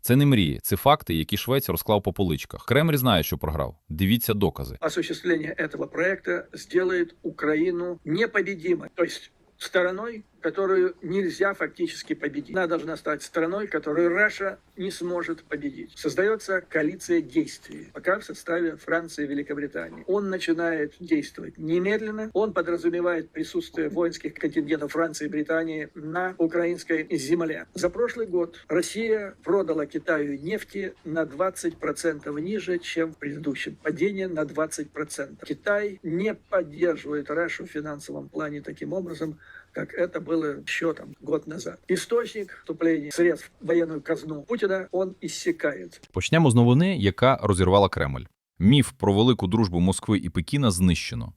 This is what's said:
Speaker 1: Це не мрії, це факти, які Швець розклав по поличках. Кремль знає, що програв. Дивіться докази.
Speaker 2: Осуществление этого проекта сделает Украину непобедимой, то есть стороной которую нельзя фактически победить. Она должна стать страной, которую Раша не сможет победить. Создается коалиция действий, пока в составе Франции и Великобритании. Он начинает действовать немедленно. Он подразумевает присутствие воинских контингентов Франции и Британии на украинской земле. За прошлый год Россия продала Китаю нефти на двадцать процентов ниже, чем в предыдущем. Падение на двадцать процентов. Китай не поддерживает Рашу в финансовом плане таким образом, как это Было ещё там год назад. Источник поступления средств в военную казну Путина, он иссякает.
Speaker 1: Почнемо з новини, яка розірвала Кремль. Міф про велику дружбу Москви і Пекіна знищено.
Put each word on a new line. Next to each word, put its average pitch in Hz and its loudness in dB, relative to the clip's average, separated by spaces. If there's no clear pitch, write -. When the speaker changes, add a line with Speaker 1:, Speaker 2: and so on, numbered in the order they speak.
Speaker 1:
Це 123 8
не 143 6
мрії, 95 4
це - 0
факти, - 4
які 80 0
Швець 135 -2
розклав 104 2
по 92 -2
поличках. - -2
Кремль 147 4
знає, 120 4
що 80 -2
програв. 78 -2
Дивіться 98 2
докази. 95 0
Speaker 2:
Осуществление 160 -2
этого - -6
проекта 180 -4
сделает 180 0
Украину 170 0
непобедимой, 180 0
то 170 2
есть - -6
стороной 202 -2
которую 185 2
нельзя 190 0
фактически 160 -4
победить. 147 -6
Она 180 2
должна 160 -2
стать 151 -4
страной, 180 -2
которую 160 2
Раша 196 0
не 185 -6
сможет 170 -4
победить. 143 -8
Создается 190 0
коалиция 165 0
действий, - -6
пока 196 0
в - -12
составе 165 -4
Франции 165 -4
и - -8
Великобритании. 143 -6
Он 196 0
начинает 165 -2
действовать 160 -2
немедленно. 214 0
Он 202 0
подразумевает 170 0
присутствие 160 -4
воинских 170 -4
контингентов 147 -2
Франции 156 -2
и 147 -6
Британии 156 -2
на 180 -4
украинской 170 0
земле. 156 0
За 202 0
прошлый 233 -2
год 170 -2
Россия 208 0
продала 165 2
Китаю 147 -2
нефти 196 -6
на 160 -2
двадцать 165 -2
процентов 151 -4
ниже, 180 -2
чем 165 -2
в - -20
предыдущем. 147 -6
Падение 185 0
на 156 -2
двадцать 156 -4
процентов. 147 -8
Китай 208 -2
не 185 -2
поддерживает 151 -2
Рашу 165 -2
в - -16
финансовом 147 -10
плане 147 -6
таким 151 -10
образом, 165 -6
как - -8
это 175 -2
Было 160 -2
ещё 165 -2
там - -12
год 151 -2
назад. - -10
Источник 214 0
поступления 160 -2
средств 170 2
в 190 -8
военную 165 2
казну 151 -6
Путина, 190 -2
он 185 -2
иссякает. 165 -4
Speaker 1:
Почнемо 156 4
з 110 6
новини, 139 6
яка 101 4
розірвала 95 6
Кремль. 67 -2
Міф 123 6
про 98 2
велику 107 6
дружбу 90 2
Москви 95 4
і - -2
Пекіна 123 2
знищено. 90 2